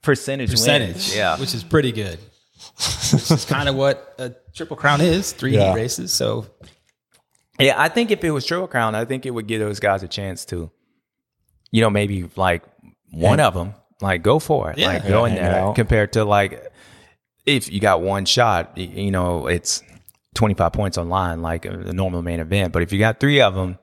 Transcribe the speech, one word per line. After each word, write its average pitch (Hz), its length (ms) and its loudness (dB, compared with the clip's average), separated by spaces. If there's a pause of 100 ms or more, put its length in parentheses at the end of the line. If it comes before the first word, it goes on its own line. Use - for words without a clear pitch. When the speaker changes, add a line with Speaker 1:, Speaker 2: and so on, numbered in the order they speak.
Speaker 1:
Percentage 135 480 -2
wins. 113 120 0
Speaker 2:
percentage, 110 540 0
Speaker 1:
Yeah. 92 240 0
Speaker 2:
which 131 140 -6
is 113 100 -8
pretty 143 280 2
good. 98 280 -6 (580)
Which - 540 0
is 156 140 0
kinda 139 280 0
what 135 440 0
a 123 160 -10 (220)
Triple 156 220 -10
Crown 147 240 4
is, 175 320 0
three 131 220 -2
Speaker 3:
Yeah. 98 180 6
Speaker 2:
heat - 20 2
races. 123 380 -4
So 110 340 -2 (1120)
Speaker 1:
Yeah, 139 200 4
I 151 100 4
think 233 200 0
if 202 140 0
it 165 80 0
was 135 140 -2
Triple 180 220 -4
Crown, 113 280 0
I 113 100 -2
think 127 220 -6
it - 20 -6
would 117 180 -6
give 110 120 -2
those 104 200 -4
guys 98 220 0
a 92 60 -10
chance 95 380 -8
to, 85 260 -8 (1000)
you 110 100 4
know, 110 100 4
maybe, 101 440 -2
like, 90 280 0 (480)
one 90 280 2
Speaker 3:
Yeah. 139 80 4
Speaker 1:
of 90 80 0
'em, 90 200 -6 (260)
like, 92 220 -2
go 123 160 4
for 139 320 -2
it, - 80 -8
Speaker 2:
Yeah. - 80 2
Speaker 1:
like, 95 200 -2
go 107 180 4
Speaker 3:
Yeah, 117 60 2
Speaker 1:
in 92 60 0
Speaker 3:
hang 87 140 0
Speaker 1:
there. 92 100 2
Speaker 3:
out. 101 140 0
Speaker 1:
Compared 107 380 2
to, 110 120 2
like, 101 380 2 (800)
if 131 260 0
you 98 80 -2
got 95 220 4
one 95 240 -2
shot, 104 500 2
y-, 92 80 -8 (120)
you 98 160 -2
know, 90 360 0
it's - 360 -2 (500)
twenty-five 98 400 2
points 98 240 -2
on 85 120 -4
line, 87 340 -2
like 82 220 -4
a, 95 60 -8
a 90 220 -10
normal 90 300 -2
main 85 160 -4
event. 87 340 -2
But 85 80 0
if 87 100 -2
you 101 60 -2
got 110 220 2
three 143 200 4
of 101 160 4
'em 92 280 -4